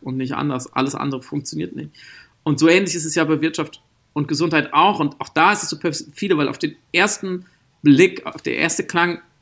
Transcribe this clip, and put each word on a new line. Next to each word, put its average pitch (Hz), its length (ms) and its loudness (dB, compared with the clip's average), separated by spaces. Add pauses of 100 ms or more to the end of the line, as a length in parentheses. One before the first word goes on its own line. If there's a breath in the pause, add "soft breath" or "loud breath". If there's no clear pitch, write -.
und 131 140 -8
nicht 131 180 -4
anders. 139 380 -4
Alles 135 240 -2
andere 135 260 -6
funktioniert 156 540 -8
nicht. 151 140 -10 (520 loud breath)
Und 151 160 0
so 160 100 6
ähnlich 180 260 4
ist 165 100 -4
es 156 100 -4
ja 160 100 2
bei 151 160 0
Wirtschaft 156 400 -6 (320)
und 147 160 -4
Gesundheit 156 440 0
auch. 170 280 4
Und 143 200 -4
auch - 100 -12
da 175 220 4
ist 202 120 -2
es - 60 -6
so 160 80 -8
perfide, 175 600 -2
weil 143 100 2
auf 120 100 -6
den - 180 -6 (160)
ersten 185 520 -2 (380 soft breath)
Blick, 147 420 6
auf - 160 -12
der - 160 -4
erste 160 280 -2
Klang, 175 340 -2 (240)